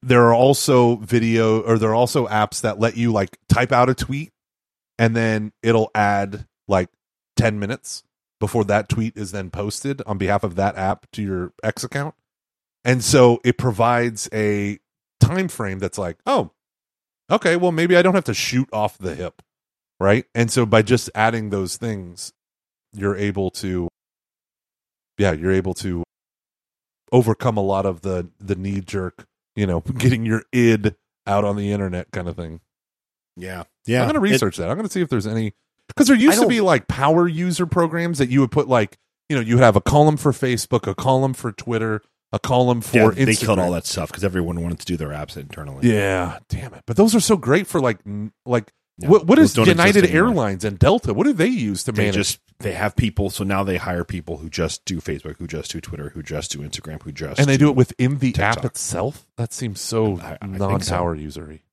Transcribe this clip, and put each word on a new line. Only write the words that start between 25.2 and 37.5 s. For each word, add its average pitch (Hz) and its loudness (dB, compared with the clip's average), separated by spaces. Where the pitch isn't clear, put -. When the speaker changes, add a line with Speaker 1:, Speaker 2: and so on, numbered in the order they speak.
Speaker 1:
you're 82 -2
able 95 -2
to 87 -6
overcome 113 2
a 104 -2
lot 98 0
of 87 -4
the, 90 -6
the 101 -4
knee 98 -6
jerk, 92 -10
you 104 -2
know, 87 0
<laughs> 135 -8
getting 117 2
your 110 -2
id 110 2
out 101 0
on 101 -2
the 101 -2
internet 95 -6
kind 87 -8
of 82 -10
thing. 82 -12
Speaker 2:
Yeah. 90 -14
Yeah. 123 2
Speaker 1:
I'm 120 0
gonna 311 0
Speaker 2:
It 202 2
Speaker 1:
research 110 0
that. 85 -6
I'm 135 -4
gonna 214 -8
see 185 -6
if 165 -2
there's 107 -4
any, 110 -6
'cause 269 4
there 269 6
used 247 4
Speaker 2:
I 247 4
Speaker 1:
to 220 4
be, 240 2
Speaker 2:
don't 208 2
Speaker 1:
like, 156 2
power 160 2
user 175 -2